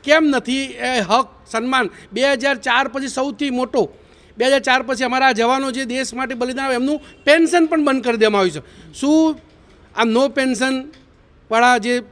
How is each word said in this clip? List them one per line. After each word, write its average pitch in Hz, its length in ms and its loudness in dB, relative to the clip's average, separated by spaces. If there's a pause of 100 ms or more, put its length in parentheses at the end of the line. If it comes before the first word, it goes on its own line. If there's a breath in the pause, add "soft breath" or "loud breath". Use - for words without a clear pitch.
કેમ 311 200 4
નથી 269 400 -2
એ 247 360 -4
હક, 214 280 0 (240)
સન્માન? 240 380 -2 (240 loud breath)
બે 269 200 0
હજાર 269 220 0
ચાર 254 320 0
પછી 262 200 -8
સૌથી 285 420 -4
મોટો, 247 440 -2 (440 soft breath)
બે 226 80 0
હજાર 269 140 2
ચાર 262 240 0
પછી 254 200 -4
અમારા 254 280 2
જવાનો 254 400 0
જે 262 140 -6
દેશ 247 280 -6
માટે 254 220 -6
બલિદાન 254 300 -4
આપ્યું 247 160 -2
એમનું 294 200 -2 (220 loud breath)
પેન્શન 330 420 4
પણ 311 200 0
બંધ 262 180 0
કરી 233 140 0
દેવામાં 208 240 4
આવ્યું 156 200 0
છે. - 320 -20
શું 311 460 2 (560)
આ 220 80 0
નો 233 260 2
પેન્શનવાળા 262 1500 -2
જે 240 340 -2